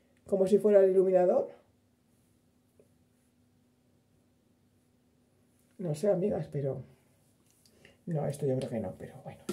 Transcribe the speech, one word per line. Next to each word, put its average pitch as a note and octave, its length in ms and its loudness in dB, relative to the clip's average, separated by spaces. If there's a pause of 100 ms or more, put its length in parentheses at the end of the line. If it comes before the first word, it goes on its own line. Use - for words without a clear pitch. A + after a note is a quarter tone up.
(280)
como F#3+ 200 0
si G3+ 100 4
fuera G3+ 260 6
el F#3+ 80 4
iluminador. F#3 580 2 (4000)
No E3+ 180 -6
sé, G#3 140 -2
amigas, F3 420 -2
pero... C3+ 320 -6 (1200)
No, E3 220 -6
esto C#3+ 180 -8
yo C3 120 -2
creo - 120 -8
que A#2 100 -6
no, F#2 180 -8
pero - 260 -18
bueno. - 180 -20 (120)